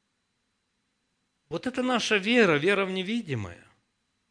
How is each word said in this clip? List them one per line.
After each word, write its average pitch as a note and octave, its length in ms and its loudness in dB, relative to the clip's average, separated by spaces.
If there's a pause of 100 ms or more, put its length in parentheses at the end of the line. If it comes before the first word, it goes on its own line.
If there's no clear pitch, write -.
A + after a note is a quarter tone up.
(1500)
Вот E3+ 180 -6
это B3 160 -4
наша A#3+ 340 0
вера, G3 400 4
вера F#3+ 280 0
в F#3 40 -4
невидимое. F3+ 760 -6 (680)